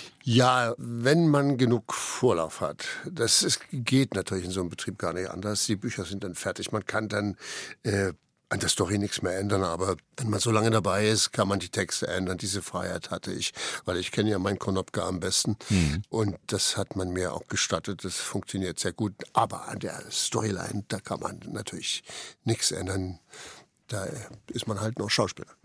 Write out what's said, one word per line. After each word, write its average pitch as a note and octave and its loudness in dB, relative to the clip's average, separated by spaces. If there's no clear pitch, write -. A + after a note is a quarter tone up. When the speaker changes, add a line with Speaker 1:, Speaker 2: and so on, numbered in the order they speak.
Speaker 1:
Ja, B2 6
wenn B2+ 4
man C#3+ 6
genug A#2+ 4
Vorlauf E2+ 2
hat. D2+ -4
Das B2 4
ist, - 2
geht C3 4
natürlich F#2 -2
in F2 -6
so F#2+ -2
einem F2 -2
Betrieb F#2+ -8
gar E2 -2
nicht F2+ -4
anders. G2+ -2
Die G#2+ 2
Bücher G#2 -4
sind F#2+ -6
dann F2+ -8
fertig. - -4
Man G#2+ -2
kann A2 -2
dann, G2+ -2
äh, G2+ 2
an G#2 0
der G2 0
Story G2+ 2
nichts G2+ -2
mehr F#2 0
ändern, G2 2
aber F2 0
wenn A#2+ -2
man G#2 0
so A#2+ 2
lange A2 6
dabei G2+ 4
ist, A2 4
kann G2+ 2
man G2 2
die F2+ -6
Texte - -2
ändern. F#2 -2
Diese F#2+ -4
Freiheit F2+ -6
hatte F#2 -6
ich, - -4
weil F2+ 0
ich F#2 -2
kenne G#2+ 2
ja G2+ 2
mein G2 2
Konopka F#2+ -2
am F2+ -2
besten. F#2+ 0
Speaker 2:
Mhm. E2+ 4
Speaker 1:
Und G#2 0
das - 0
hat G2+ -4
man F#2 -2
mir F2+ -2
auch - -8
gestattet. - -2
Das F#2 -6
funktioniert F#2+ -4
sehr F2+ 0
gut. G#2 -2
Aber - 0
an A2+ -8
der - -6
Storyline, G2+ -2
da - -4
kann - -6
man - -6
natürlich - -6
nichts - 0
ändern. F#2 -4
Da G2 -6
ist - -6
man G#2 -2
halt A2 -2
noch G2+ -4
Schauspieler. - 0